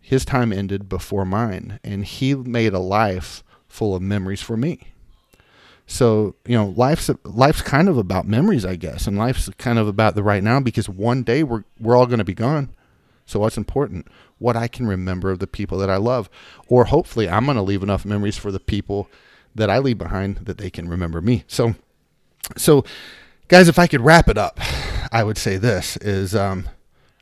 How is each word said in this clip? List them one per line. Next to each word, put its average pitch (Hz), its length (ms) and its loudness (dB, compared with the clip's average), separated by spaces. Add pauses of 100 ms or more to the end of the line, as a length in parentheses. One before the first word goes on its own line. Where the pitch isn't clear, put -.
his 135 240 0
time 123 260 0
ended 98 380 -4
before 98 360 -4
mine, 101 580 -4
and 101 220 -6
he 135 280 -2
made 120 400 -2
a 92 60 -2
life 95 640 -2 (300)
full 101 220 -2
of 90 60 -4
memories 98 400 -4
for 117 140 -6
me. 139 380 -6 (960)
So, 107 480 2 (100)
you 117 100 0
know, 101 220 2
life's, 135 320 0 (140)
life's 120 380 2
kind 160 280 2
of 151 80 2
about 95 300 -2
memories, 127 360 2
I 92 120 -6
guess, 82 320 -8
and 101 100 -2
life's 117 400 -2
kind 117 220 0
of 107 80 2
about 104 280 2
the 104 80 -2
right 101 200 0
now, 123 160 2
because 117 280 -2
one 113 360 -2
day 131 200 2
we're, 117 200 -4 (160)
we're 117 180 4
all 123 80 6
gonna 120 180 0
be 92 120 -4
gone. 131 340 -2 (560)
So - 140 -4
what's 107 180 0
important? 104 500 -4 (300)
What 117 180 -2
I 117 120 -2
can 123 180 -6
remember 92 460 -2
of 92 80 -4
the 95 80 -6
people 95 320 -6
that 98 100 -2
I 95 80 0
love, 117 320 -2 (380)
or 123 180 8
hopefully 127 420 0
I'm 101 180 2
gonna 127 180 2
leave 95 200 -2
enough 98 220 0
memories 104 320 -2
for 104 140 -6
the 95 80 -4
people 101 500 -4 (460)
that 107 140 0
I 107 100 4
leave 131 180 2
behind 95 400 -4
that 90 200 -10
they 98 120 -8
can 85 180 -10
remember 85 320 -4
me. 110 280 0
So, 117 280 0 (800)
so 147 300 4 (600)
guys, 180 200 10
if 170 120 4
I 175 80 6
could 135 140 0
wrap 156 280 6
it - 80 0
up, 98 220 -4 (520)
I 117 120 2
would 107 140 -2
say 98 200 -4
this 98 400 0
is, 98 380 -4
um, 95 340 -2 (520)